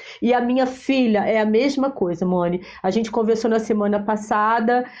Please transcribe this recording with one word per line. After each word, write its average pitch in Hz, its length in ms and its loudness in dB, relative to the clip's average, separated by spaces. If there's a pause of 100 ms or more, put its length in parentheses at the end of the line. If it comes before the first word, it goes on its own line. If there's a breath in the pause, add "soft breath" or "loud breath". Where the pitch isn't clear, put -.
(220 loud breath)
E 240 120 2
a 240 80 2
minha 254 240 0
filha 254 600 0
é 220 120 2
a 214 60 2
mesma 262 460 2
coisa, 185 340 -2
Moni. 180 360 0 (220 loud breath)
A 190 60 0
gente 220 220 -2
conversou 226 380 0
na 226 100 2
semana 208 440 0
passada, 220 840 0 (160 loud breath)